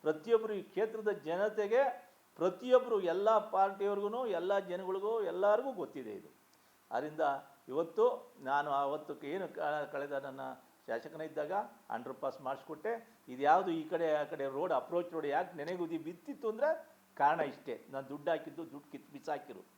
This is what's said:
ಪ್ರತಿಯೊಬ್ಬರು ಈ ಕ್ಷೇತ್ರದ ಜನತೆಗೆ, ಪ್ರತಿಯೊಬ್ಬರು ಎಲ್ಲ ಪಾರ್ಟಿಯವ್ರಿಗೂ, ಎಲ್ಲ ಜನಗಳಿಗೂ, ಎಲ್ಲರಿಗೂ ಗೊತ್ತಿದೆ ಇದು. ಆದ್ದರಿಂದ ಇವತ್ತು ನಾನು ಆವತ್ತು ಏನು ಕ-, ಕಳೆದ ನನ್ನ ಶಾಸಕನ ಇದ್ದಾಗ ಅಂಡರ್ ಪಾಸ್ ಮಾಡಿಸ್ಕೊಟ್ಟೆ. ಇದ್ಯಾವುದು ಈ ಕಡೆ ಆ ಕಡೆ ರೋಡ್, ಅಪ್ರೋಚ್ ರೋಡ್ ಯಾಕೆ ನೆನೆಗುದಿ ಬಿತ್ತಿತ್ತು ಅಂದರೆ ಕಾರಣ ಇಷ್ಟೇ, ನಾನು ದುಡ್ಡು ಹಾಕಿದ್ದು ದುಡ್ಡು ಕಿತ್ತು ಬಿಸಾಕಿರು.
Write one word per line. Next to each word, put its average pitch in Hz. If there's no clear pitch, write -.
ಪ್ರತಿಯೊಬ್ಬರು 214
ಈ 190
ಕ್ಷೇತ್ರದ 214
ಜನತೆಗೆ, 208
ಪ್ರತಿಯೊಬ್ಬರು 233
ಎಲ್ಲ 190
ಪಾರ್ಟಿಯವ್ರಿಗೂ, 202
ಎಲ್ಲ 196
ಜನಗಳಿಗೂ, 190
ಎಲ್ಲರಿಗೂ 208
ಗೊತ್ತಿದೆ 135
ಇದು. 95
ಆದ್ದರಿಂದ 151
ಇವತ್ತು 170
ನಾನು 143
ಆವತ್ತು 139
ಏನು 175
ಕ-, 151
ಕಳೆದ 143
ನನ್ನ 135
ಶಾಸಕನ 147
ಇದ್ದಾಗ 151
ಅಂಡರ್ 123
ಪಾಸ್ 135
ಮಾಡಿಸ್ಕೊಟ್ಟೆ. 156
ಇದ್ಯಾವುದು 147
ಈ 165
ಕಡೆ 160
ಆ 151
ಕಡೆ 139
ರೋಡ್, 151
ಅಪ್ರೋಚ್ 170
ರೋಡ್ 156
ಯಾಕೆ 165
ನೆನೆಗುದಿ 165
ಬಿತ್ತಿತ್ತು 175
ಅಂದರೆ 285
ಕಾರಣ 151
ಇಷ್ಟೇ, 131
ನಾನು 135
ದುಡ್ಡು 147
ಹಾಕಿದ್ದು 156
ದುಡ್ಡು 139
ಕಿತ್ತು -
ಬಿಸಾಕಿರು. 135